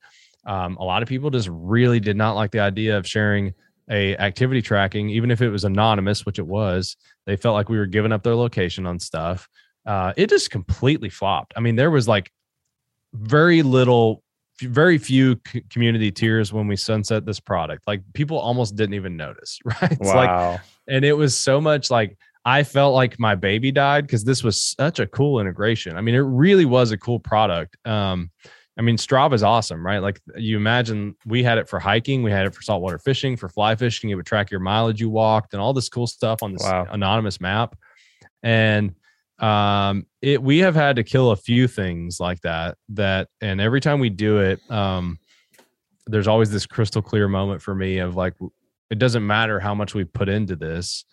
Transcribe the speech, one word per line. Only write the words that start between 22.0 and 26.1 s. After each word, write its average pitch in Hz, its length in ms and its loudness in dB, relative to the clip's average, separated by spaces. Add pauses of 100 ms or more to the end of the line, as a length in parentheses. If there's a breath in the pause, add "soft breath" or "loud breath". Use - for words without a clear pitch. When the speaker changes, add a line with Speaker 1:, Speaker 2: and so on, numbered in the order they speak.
Speaker 1:
I 135 180 4
felt 139 300 2
like 127 260 2
my 107 160 2
baby 104 360 0
died 143 360 2
'cause 113 160 -2
this 120 200 0
was 110 180 0
such - 380 -2
a 104 80 -2
cool 139 320 0
integration. 98 580 -4
I 98 40 -6
mean, 117 140 0